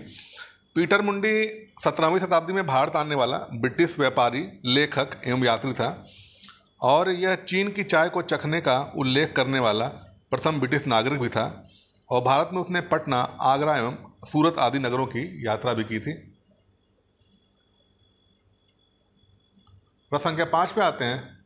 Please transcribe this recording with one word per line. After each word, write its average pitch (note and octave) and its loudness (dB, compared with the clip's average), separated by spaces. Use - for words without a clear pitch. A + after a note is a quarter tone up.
पीटर F#3 2
मुंडी G#3+ 0
सत्रहवीं E3 2
शताब्दी E3+ 0
में F#3+ 0
भारत D3 2
आने D3+ 0
वाला B2+ 0
ब्रिटिश C3 0
व्यापारी, C3 2
लेखक C#3+ 0
एवं B2+ 0
यात्री A#2+ 2
था C#3+ -4
और D#3+ 4
यह F#3 0
चीन G3 -2
की G3 -6
चाय E3+ 4
को F3 -2
चखने D#3 -2
का C3+ 2
उल्लेख C#3 0
करने C3+ 0
वाला A2+ 2
प्रथम D3+ 0
ब्रिटिश C#3 0
नागरिक B2+ 2
भी A#2+ -2
था A#2 0
और B2 2
भारत C#3 4
में F#3 -2
उसने F3 -2
पटना, C#3 0
आगरा C#3 0
एवं B2 -2
सूरत D#3+ 2
आदि C3 2
नगरों B2+ -2
की A#2 -8
यात्रा A#2+ 0
भी A2 -2
की A2 -6
थी। C#3+ -8
प्रश्न D3 0
संख्या E3 -2
पाँच E3+ 0
पे G#3+ -2
आते D#3 0
हैं, B2 -2